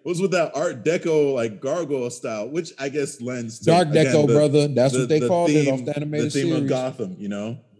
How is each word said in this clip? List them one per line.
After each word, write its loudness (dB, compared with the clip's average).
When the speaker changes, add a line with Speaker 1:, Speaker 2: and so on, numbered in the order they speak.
Speaker 1:
what's -4
with 0
that 0
Art -4
Deco, 2
like, -4
gargoyle -4
style, -8
which -8
I -6
guess -6
lends -8
to, -10
Speaker 2:
Dark 4
Speaker 1:
again, 4
Speaker 2:
Deco, 4
Speaker 1:
the, 4
Speaker 2:
brother. 4
That's 2
Speaker 1:
the, 2
Speaker 2:
what 0
they 2
Speaker 1:
the 0
Speaker 2:
called 2
it 4
off 2
Speaker 1:
theme, -8
Speaker 2:
the -4
animated -2
Speaker 1:
the -4
theme 0
Speaker 2:
series. 0
Speaker 1:
of 0
Gotham, -4
you -8
know? -6